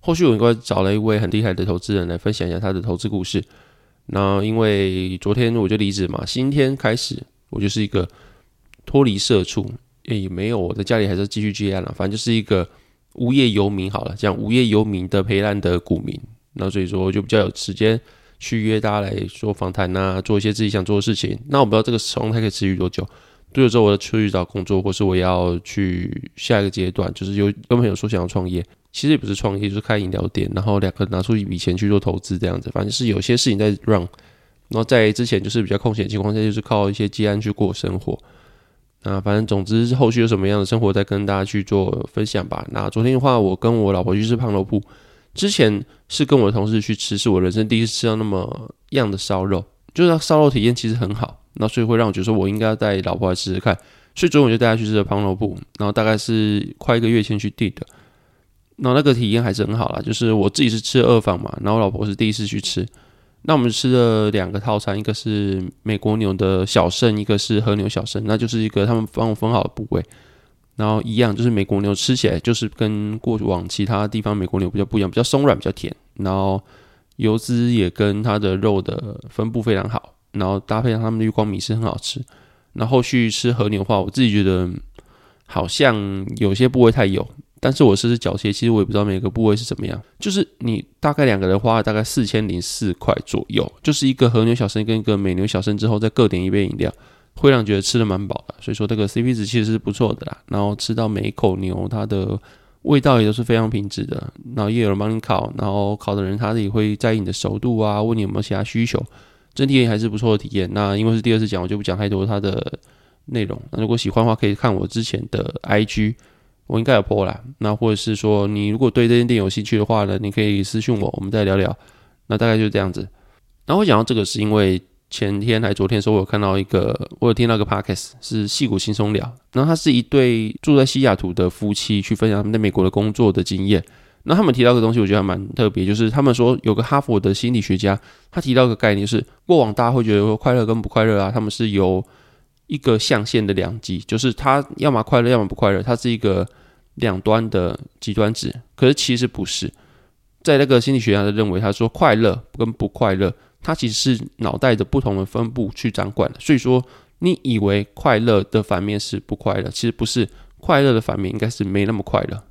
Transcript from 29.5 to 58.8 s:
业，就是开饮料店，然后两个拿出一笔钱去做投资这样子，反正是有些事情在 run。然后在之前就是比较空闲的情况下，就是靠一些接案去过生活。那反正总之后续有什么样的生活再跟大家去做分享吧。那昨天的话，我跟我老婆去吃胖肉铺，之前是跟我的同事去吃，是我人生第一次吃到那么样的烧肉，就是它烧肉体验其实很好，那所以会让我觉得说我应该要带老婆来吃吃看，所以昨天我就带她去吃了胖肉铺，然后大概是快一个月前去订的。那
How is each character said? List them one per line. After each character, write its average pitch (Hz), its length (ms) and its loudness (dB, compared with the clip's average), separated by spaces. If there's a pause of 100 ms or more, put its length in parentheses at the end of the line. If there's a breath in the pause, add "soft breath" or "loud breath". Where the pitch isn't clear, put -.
业， 104 120 -4
就 98 80 -4
是 107 40 -2
开 110 160 -2
饮 95 140 -2
料 92 220 -4
店， 95 240 -4
然 98 80 -2
后 101 160 0
两 95 140 0
个 101 100 -2
拿 95 180 -4
出 113 140 0
一 101 80 -2
笔 98 120 -6
钱 87 200 -2
去 101 120 0
做 101 120 4
投 92 180 -4
资 92 180 -6
这 90 120 -2
样 87 120 -4
子， - 140 -12
反 92 80 -2
正 104 80 -4
是 127 160 -4
有 98 140 0
些 120 160 2
事 123 120 2
情 104 80 2
在 107 140 2 (140)
run。 104 160 2 (680 soft breath)
然 - 40 -10
后 113 80 0
在 110 300 4
之 120 120 -2
前 104 160 0
就 101 80 -8
是 110 140 0
比 92 60 -4
较 101 100 0
空 110 160 0
闲 107 100 -2
的 98 40 -6
情 104 120 -4
况 104 140 0
下， 110 80 0
就 107 80 2
是 104 100 -4
靠 101 300 0
一 - 20 -4
些 101 160 -2
接 104 200 -2
案 101 120 0
去 107 80 -4
过 101 240 -2
生 92 280 -4
活。 - 180 -6 (840 soft breath)
那 98 160 -4
反 101 160 0
正 110 100 0
总 101 180 0
之 117 300 2
后 127 160 4
续 117 100 0
有 113 60 4
什 113 100 2
么 95 120 0
样 104 100 2
的 98 80 0
生 110 140 0
活 101 120 2
再 98 120 0
跟 101 200 -4
大 101 80 -2
家 98 120 -2
去 101 180 -4
做 - 500 -2
分 107 140 -2
享 98 180 -4
吧。 - 280 -8
那 101 180 -4
昨 113 140 0
天 127 80 2
的 127 80 2
话， 131 180 2
我 95 160 2
跟 117 180 0
我 107 200 2
老 92 100 0
婆 95 140 0
去 104 80 0
吃 117 100 0
胖 113 180 -2
肉 98 120 0
铺， 101 180 -2 (520 soft breath)
之 202 160 -2
前 107 340 2 (240 soft breath)
是 - 160 -2
跟 139 140 4
我 110 80 6
的 101 60 2
同 104 140 0
事 110 140 2
去 107 140 -2
吃， - 240 -4
是 120 100 0
我 92 120 4
人 92 100 2
生 110 160 0
第 113 140 2
一 113 60 2
次 110 60 -6
吃 - 140 -4
到 110 80 2
那 110 80 -2
么 98 480 -6 (200)
样 117 200 0
的 95 80 -4
烧 95 260 -2
肉， 98 200 0 (280)
就 175 120 2
是 175 60 6
它 165 80 4
烧 151 200 2
肉 151 100 6
体 127 140 2
验 117 100 4
其 120 160 -4
实 110 60 0
很 110 180 -2
好， - 280 -6 (140)
那 107 120 -2
所 117 160 0
以 110 40 2
会 117 100 2
让 117 100 4
我 101 60 0
觉 95 80 -4
得 92 40 -2
说 110 80 0
我 98 160 2
应 101 80 -2
该 110 100 0
要 110 100 0
带 101 240 0
老 87 160 -4
婆 92 120 0
来 92 60 0
吃 92 180 -6
吃 92 60 -2
看， - 180 0 (380 soft breath)
所 - 100 0
以 165 60 4
昨 147 100 6
天 139 40 8
我 120 40 4
就 113 80 4
带 117 100 2
她 113 100 4
去 113 80 -2
吃 107 100 -2
了 104 80 4
胖 98 180 -2
肉 98 140 0
铺， 98 240 -4 (200)
然 104 100 -2
后 - 20 -2
大 110 140 0
概 110 120 4
是 107 600 -2
快 - 180 2
一 117 40 2
个 117 80 2
月 117 120 4
前 107 160 -2
去 104 140 -4
订 104 240 -4
的。 - 100 -12 (920 soft breath)
那 127 180 0